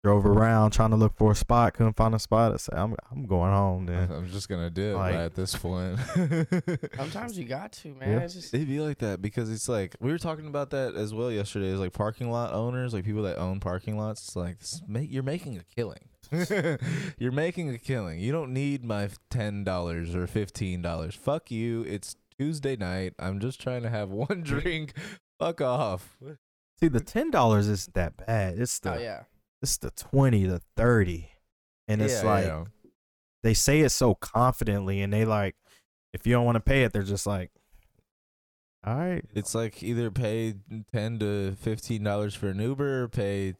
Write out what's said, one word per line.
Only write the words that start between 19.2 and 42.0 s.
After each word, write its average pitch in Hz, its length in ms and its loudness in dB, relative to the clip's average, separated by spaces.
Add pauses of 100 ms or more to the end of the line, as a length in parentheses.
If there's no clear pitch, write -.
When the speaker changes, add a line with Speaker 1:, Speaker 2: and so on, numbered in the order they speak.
Speaker 2:
ten 104 360 -2
dollars 85 500 -2
or 90 120 -2
fifteen 95 540 -4
dollars. 82 320 -6
Fuck - 380 -4
you. 117 340 -4
It's 92 300 -8 (240)
Tuesday 139 380 -2
night. 92 420 -4
I'm 98 220 -4
just 127 180 -6
trying 123 240 -6
to 110 60 -4
have 104 200 -4
<laughs> - 20 -8
one 143 300 -4
drink. 151 520 -4 (480)
Fuck 165 180 -2
off. 123 580 -2 (640)
Speaker 1:
See, 165 80 6
the 123 140 4
ten 294 300 -2
dollars 110 360 6
isn't 104 280 -2
that 90 200 -2
bad. 98 440 -2
It's 123 200 -2
the, - 160 -4
Speaker 3:
Oh, 117 40 -6
yeah. 107 240 -8 (380)
Speaker 1:
it's 127 140 -2
the - 160 -8
twenty, 127 540 4
the 90 160 0 (160)
thirty, 98 540 4 (580)
and 107 120 2
it's 107 220 2
Speaker 2:
Yeah, 110 60 4
Speaker 1:
like, 98 160 4
Speaker 2:
yeah. 80 180 -4 (800)
Speaker 1:
they 113 100 4
say 147 280 4
it 135 80 6
so 120 260 4
confidently, 101 840 0
and 98 100 -2
they, 110 140 2
like, 104 320 0 (560)
if - 120 -10
you 117 60 4
don't 120 140 4
wanna 117 160 4
pay 135 220 4
it, 110 100 2
they're 101 100 0
just 98 240 -2
like, 95 240 -4 (1300)
"All 110 100 -2
right." 180 300 -2 (100)
Speaker 2:
It's - 180 -4
like, 113 300 -4
either 117 280 -2
pay 113 420 -2 (400)
ten 113 260 -2
to 101 400 0
fifteen 110 440 -4